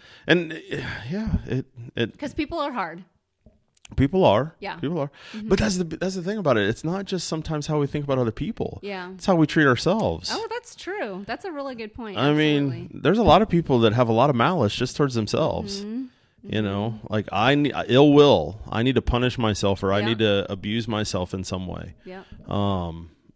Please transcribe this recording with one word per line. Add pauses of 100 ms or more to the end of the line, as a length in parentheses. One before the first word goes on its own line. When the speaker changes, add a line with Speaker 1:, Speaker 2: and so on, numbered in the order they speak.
(260)
Speaker 1:
and,
uh, (540)
yeah, (180)
it, (280)
it
Speaker 2:
'Cause
people
are
hard. (920)
Speaker 1:
People
are.
Speaker 2:
Yeah.
Speaker 1:
People
are. (220)
Speaker 2:
Mm-hmm.
Speaker 1:
But
that's
the,
that's
the
thing
about
it.
It's
not
just
sometimes
how
we
think
about
other
people.
Speaker 2:
Yeah.
Speaker 1:
It's
how
we
treat
ourselves.
Speaker 2:
Oh,
that's
true.
That's
a
really
good
point.
Speaker 1:
I
mean,
Speaker 2:
Absolutely.
Speaker 1:
there's
a
lot
of
people
that
have
a
lot
of
malice
just
towards
themselves.
Speaker 2:
Mm-hmm. (400)
Speaker 1:
You
know,
Speaker 2:
Mm-hmm.
Speaker 1:
like,
I
ne-, (160)
ill
will. (100)
I
need
to
punish
myself,
or
I
Speaker 2:
Yeah.
Speaker 1:
need
to
abuse
myself
in
some
way. (100)
Speaker 2:
Yep.
Speaker 1:
Um, (260)